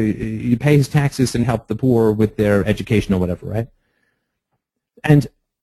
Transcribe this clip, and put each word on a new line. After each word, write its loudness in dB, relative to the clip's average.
pay 2
his 2
taxes -2
and 0
help -4
the -6
poor 2
with 0
their 2
education -2
or 0
whatever, -4
right? -6
And 4